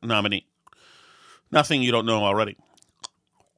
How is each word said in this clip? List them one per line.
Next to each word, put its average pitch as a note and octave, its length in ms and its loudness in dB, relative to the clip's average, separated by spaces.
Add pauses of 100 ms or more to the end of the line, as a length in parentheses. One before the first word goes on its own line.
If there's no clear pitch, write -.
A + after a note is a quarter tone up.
nominee. G#2 440 -2 (1040)
Nothing D3 320 2
you B2 80 0
don't A#2 160 0
know A2 180 0
already. G2+ 320 0 (1000)